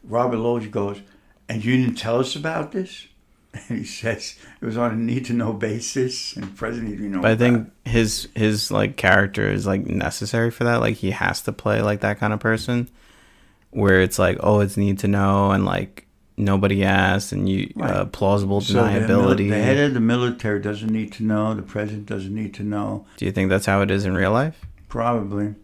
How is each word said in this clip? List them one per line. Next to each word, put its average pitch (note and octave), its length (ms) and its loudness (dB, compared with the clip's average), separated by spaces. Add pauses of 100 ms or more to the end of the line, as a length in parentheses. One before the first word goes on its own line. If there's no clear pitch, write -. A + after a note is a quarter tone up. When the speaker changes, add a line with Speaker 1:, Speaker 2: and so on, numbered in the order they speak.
Speaker 1:
Robert A#2+ 340 0
Loggia A2+ 320 -2
goes, G2+ 320 -4 (460)
"And A2 160 -4
you B2 140 2
didn't B2 220 2
tell A#2 200 0
us C3 160 -2
about D#3 360 -6
this?" - 360 -8 (460)
<laughs> - 160 -16
And A#2 100 -4
he - 60 -8
says, - 500 -6 (260)
"It - 40 -8
was A2+ 120 -4
on A#2+ 140 0
a G#2+ 40 -6
need-to-know A#2 580 -2
basis, A#2 840 -4
and G2+ 100 -10
the F#2+ 100 -14
president A2+ 420 -6
didn't G#2 140 -6
know F#2 100 -2
Speaker 2:
But A2 100 4
I A2 40 4
think A#2+ 220 4
Speaker 1:
about A2 140 -4 (140)
it." A#2+ 40 -6
Speaker 2:
his, A2+ 460 0
his, G#2+ 360 0
like, G#2 260 0
character G2 520 4
is, G2+ 160 -2
like, G2 200 0
necessary A#2 640 -2
for - 140 -4
that. A#2 160 2
Like, A2+ 140 0
he F#2+ 160 -2
has F2+ 320 -2
to - 100 -4
play, A2 280 -2
like, G#2 200 0
that G#2 180 -2
kind G#2+ 140 0
of G#2 60 -4
person A#2+ 500 -2 (840)
where F#2+ 300 6
it's F#2 180 2
like, F2+ 220 4
oh, G#2 200 4
it's G2 160 0
need G2+ 220 2
to G2 80 0
know, G2 440 4
and, G2 140 2
like, F#2+ 400 -4 (320)
nobody G2 460 2
asked, F#2+ 480 2
and G2 180 -2
you, G2 260 -2
Speaker 1:
Right. - 160 -2
Speaker 2:
uh, F#2+ 140 0
plausible G2+ 560 0
Speaker 1:
So G2 120 -2
the G2 80 4
mili-, A2 260 2
Speaker 2:
deniability. G2 420 4
Speaker 1:
the G#2+ 120 2
head C3 180 4
of C#3+ 140 2
the B2 60 0
military A#2+ 640 0
doesn't G#2 300 -4
need A2 220 -4
to A2 100 -8
know. G#2+ 320 0
The G2 80 -8
president G#2 420 -6
doesn't G2 280 -8
need G#2+ 220 -6
to G#2 80 -10
know. G#2 420 -6 (120)
Speaker 2:
Do - 80 -6
you F#2+ 60 0
think F#2+ 180 0
that's F#2+ 160 2
how G2 160 2
it G2 100 0
is G2 140 0
in F#2 80 0
real F#2+ 180 2
life? C#3 340 -2 (220)
Speaker 1:
Probably. G#2 760 -4